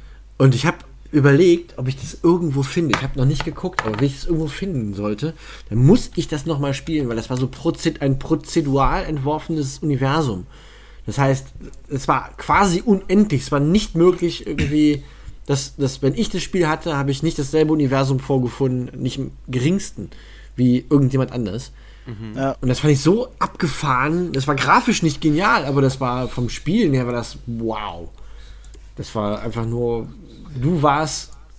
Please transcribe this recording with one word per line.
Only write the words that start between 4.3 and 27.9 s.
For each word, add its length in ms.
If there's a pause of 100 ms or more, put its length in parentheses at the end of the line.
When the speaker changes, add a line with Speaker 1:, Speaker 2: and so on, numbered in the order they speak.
Speaker 1:
finden 460
sollte, 400 (360)
dann 80
muss 380
ich 120
das 180
nochmal 280
spielen, 340
weil 80
das 140
war 80
so 100
prozed-, 540
ein 180
prozedural 840
entworfenes 760
Universum. 680 (600)
Das 120
heißt, 280 (440)
es 200
war 260
quasi 480
unendlich. 600
Es 100
war 80
nicht 340
möglich, 500
irgendwie, 580 (420)
dass, 320
dass, 240
wenn 140
ich 160
das 120
Spiel 240
hatte, 300
hab 100
ich 160
nicht 160
dasselbe 320
Universum 480
vorgefunden, 800
nicht 180
im 120 (160)
geringsten, 600 (480)
wie 320
irgendjemand 420
anders. 400 (360)
Speaker 2:
Mhm. 300
Speaker 3:
Ja. 220
Speaker 1:
Und 80
das 140
fand 100
ich 100
so 280 (100)
abgefahren. 960
Das 160
war 60
grafisch 460
nicht 200
genial, 420
aber 180
das 200
war 260
vom 220
Spielen 440
her 120
war 80
das 320
wow. 640 (880)